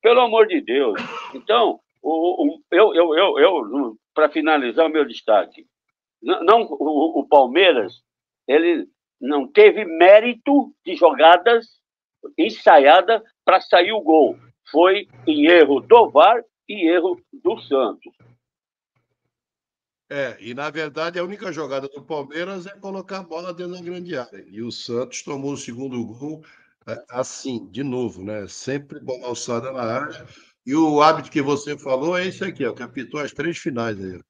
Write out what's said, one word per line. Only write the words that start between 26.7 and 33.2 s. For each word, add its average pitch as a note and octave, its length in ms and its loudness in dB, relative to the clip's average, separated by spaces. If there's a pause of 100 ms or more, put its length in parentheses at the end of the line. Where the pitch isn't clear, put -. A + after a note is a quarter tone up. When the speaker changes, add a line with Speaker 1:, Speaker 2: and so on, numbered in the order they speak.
Speaker 2:
é, A#2 220 -14
assim, B2 640 -10
de A2+ 120 -10
novo, B2 400 -6
né? G#2 240 -10
Sempre C#3+ 520 -12
bola B2 280 -12
alçada B2 440 -8
na C3 100 -10
área. C3 440 -8 (400)
E C3 100 -4
o D3+ 260 2
árbitro D#3 300 2
que D3+ 100 -2
você C#3+ 360 -4
falou C#3+ 400 -4
é F3+ 100 -4
esse F#3 160 -10
aqui, E3 220 -8
ó, A2+ 80 -4
que A#2 100 -14
apitou C#3 360 -12
as C#3 120 -8